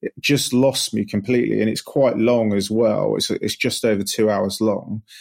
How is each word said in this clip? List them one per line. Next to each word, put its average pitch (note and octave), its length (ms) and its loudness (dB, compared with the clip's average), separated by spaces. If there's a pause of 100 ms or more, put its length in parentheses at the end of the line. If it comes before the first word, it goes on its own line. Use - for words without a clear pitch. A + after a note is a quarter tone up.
it - 180 -8
just C#3+ 340 0
lost B2+ 400 2
me G#2+ 120 -2
completely. A2 560 0
And A2 80 2
it's - 120 -6
quite B2+ 360 0
long A2+ 360 2
as G2+ 180 0
well. A2 440 2
It's, - 140 -2
it's G#2+ 260 -4
just - 300 -2
over G#2 180 2
two G#2+ 260 0
hours G2 300 -2
long. G#2+ 440 -2 (180)